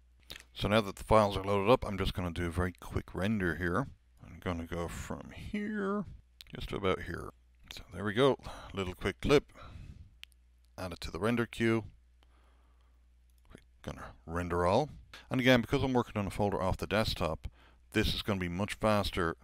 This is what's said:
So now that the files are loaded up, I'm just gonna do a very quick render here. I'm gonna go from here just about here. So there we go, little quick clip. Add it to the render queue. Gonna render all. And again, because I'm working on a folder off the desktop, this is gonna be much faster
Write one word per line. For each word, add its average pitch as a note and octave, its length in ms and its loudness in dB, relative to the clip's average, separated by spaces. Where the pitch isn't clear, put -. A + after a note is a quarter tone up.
So - 140 -4
now G#2+ 140 6
that G2 160 -2
the - 80 -12
files G#2 320 6
are F#2+ 80 -4
loaded G2+ 260 4
up, - 160 6
I'm G2+ 100 -4
just F#2+ 180 0
gonna F2+ 180 -4
do F2 140 -2
a E2+ 40 -2
very F2+ 300 -2
quick - 340 -8
render F#2 400 0
here. F2+ 320 -2
I'm E2 140 -18
gonna E2+ 260 -4
go E2+ 220 -4
from - 440 -10
here G#3 720 -4
just - 200 -8
about - 300 0
here. - 280 -8
So - 100 -14
there F#2 100 -6
we G#2 80 -2
go, B2+ 260 4
little F#2 200 -4
quick - 260 -2
clip. - 320 4
Add F2+ 180 -8
it - 80 -16
to - 100 -8
the E2 80 -4
render A#2 260 2
queue. A2+ 380 2
Gonna - 320 -12
render F2 400 0
all. B2 220 4
And C3 100 0
again, B2+ 200 8
because C3+ 240 0
I'm C3 80 0
working A#2+ 260 0
on G2+ 80 0
a - 40 -4
folder G2+ 300 0
off F#2 180 0
the E2 100 -4
desktop, F#2 580 0
this G#2 220 4
is F#2+ 80 -4
gonna G2 180 0
be F2+ 80 -2
much F#2 260 -4
faster G2+ 680 2